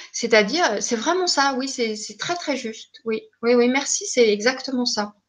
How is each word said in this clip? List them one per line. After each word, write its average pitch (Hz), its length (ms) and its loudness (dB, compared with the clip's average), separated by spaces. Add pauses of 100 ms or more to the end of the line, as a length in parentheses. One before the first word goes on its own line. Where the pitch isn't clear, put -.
(120)
C'est-à-dire, 226 540 2 (160)
c'est 240 140 -4
vraiment 349 320 0
ça, 277 280 2
oui, 262 120 -4
c'est, 226 280 -4
c'est 208 220 -12
très, - 180 -4
très 302 220 -4
juste. 220 380 -12 (100)
Oui, 220 160 -4 (220)
oui, 233 100 4
oui, 240 160 6
merci, 285 380 -2
c'est 240 240 4
exactement 247 540 -2
ça. 208 280 -4 (160)